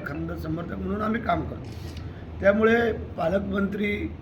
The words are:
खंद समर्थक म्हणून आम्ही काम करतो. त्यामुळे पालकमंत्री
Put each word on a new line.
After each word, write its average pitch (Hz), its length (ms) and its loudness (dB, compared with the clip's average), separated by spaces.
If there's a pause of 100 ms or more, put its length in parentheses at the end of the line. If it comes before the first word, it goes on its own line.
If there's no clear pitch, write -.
खंद 165 280 -4
समर्थक 156 440 -4
म्हणून 196 240 -2
आम्ही 220 200 0
काम 170 200 2
करतो. - 640 -8 (360)
त्यामुळे 220 500 6 (260)
पालकमंत्री 196 720 2 (300)